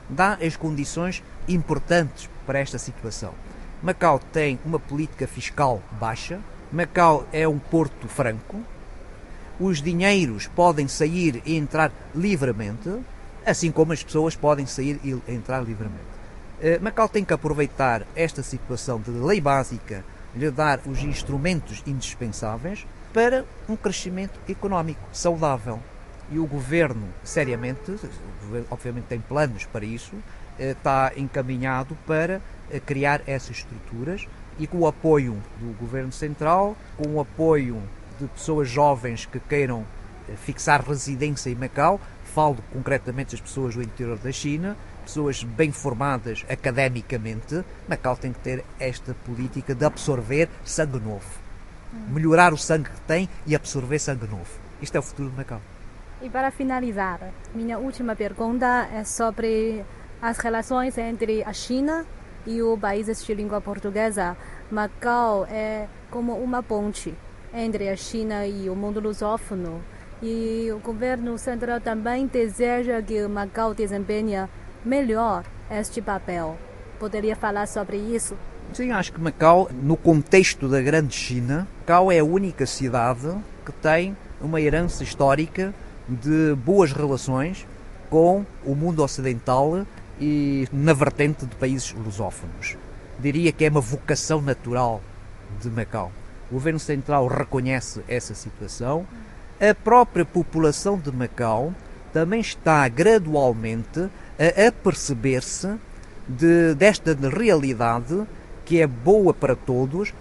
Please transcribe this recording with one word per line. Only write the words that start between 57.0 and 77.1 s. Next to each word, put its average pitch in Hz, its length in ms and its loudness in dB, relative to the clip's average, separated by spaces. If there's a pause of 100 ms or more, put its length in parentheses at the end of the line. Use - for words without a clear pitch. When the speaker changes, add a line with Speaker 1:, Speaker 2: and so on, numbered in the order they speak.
Speaker 2:
minha 226 240 -4
última 247 340 -4
pergunta 233 800 0
é 214 120 -4
sobre 220 800 0 (360)
as 226 160 -2
relações 247 600 0
entre 226 460 -2
a 214 100 -6
China 285 520 0 (400)
e 226 160 -2
os 226 160 2
países 208 480 -2
de 220 80 -2
língua 208 280 -4
portuguesa. 202 760 -2 (340)
Macau 214 800 0
é 214 380 -4 (240)
como 240 220 -2
uma 247 280 -2
ponte 208 540 -2 (380)
entre 220 360 -2
a 196 60 -2
China 214 500 -4
e 196 240 -4
o 185 60 -2
mundo 208 240 -4
lusófono. 208 800 -4 (400)
E 226 520 -2
o 214 60 -8
governo 233 580 -2
central 240 420 -2
também 233 480 -2
deseja 240 720 0
que 208 240 -2
Macau 208 480 -2
desempenhe 202 720 -2 (380)
melhor 226 640 2 (260)
este 214 300 -4
papel. 175 560 -4 (420)
Poderia 214 360 -2